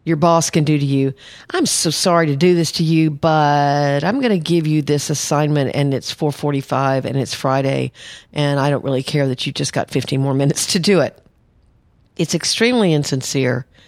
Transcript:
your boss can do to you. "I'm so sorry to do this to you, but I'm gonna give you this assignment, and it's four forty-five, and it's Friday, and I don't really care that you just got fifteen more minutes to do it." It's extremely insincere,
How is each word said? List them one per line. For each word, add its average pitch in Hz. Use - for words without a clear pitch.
your 165
boss 165
can 156
do 151
to 143
you. 135
"I'm 349
so -
sorry 170
to 139
do 180
this 170
to 170
you, 160
but 143
I'm 233
gonna 220
give 165
you 156
this 147
assignment, 147
and 143
it's -
four 147
forty-five, 135
and 131
it's 120
Friday, 135
and 143
I 143
don't 135
really 135
care 143
that 123
you 139
just -
got -
fifteen 135
more 135
minutes 139
to 196
do 175
it." -
It's 165
extremely 220
insincere, 131